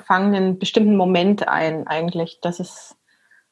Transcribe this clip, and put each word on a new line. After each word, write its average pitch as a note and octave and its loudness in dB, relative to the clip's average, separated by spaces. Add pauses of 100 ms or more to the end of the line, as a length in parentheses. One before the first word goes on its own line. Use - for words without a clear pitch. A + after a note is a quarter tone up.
fange G3 2
einen F#3+ 0
bestimmten G#3 2
Moment F#3 2
ein D#3+ -2
eigentlich. E3 -6
Das F3 -4
ist, - -16 (560)